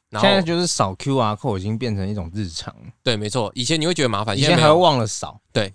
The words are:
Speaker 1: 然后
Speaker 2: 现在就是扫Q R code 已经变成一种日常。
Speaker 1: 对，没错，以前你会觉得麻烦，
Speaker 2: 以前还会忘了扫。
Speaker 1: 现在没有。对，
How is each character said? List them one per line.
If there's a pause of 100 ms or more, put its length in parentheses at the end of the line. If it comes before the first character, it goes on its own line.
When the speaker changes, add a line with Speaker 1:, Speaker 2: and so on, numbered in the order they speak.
Speaker 1:
然
后
Speaker 2:
现
在
就
是
扫
Q
R
code
已
经
变
成
一
种
日
常。 (300)
Speaker 1:
对，
没
错，
以
前
你
会
觉
得
麻
烦，
Speaker 2:
以
前
还
会
忘
了
扫。 (120)
Speaker 1:
现
在
没
有。
对，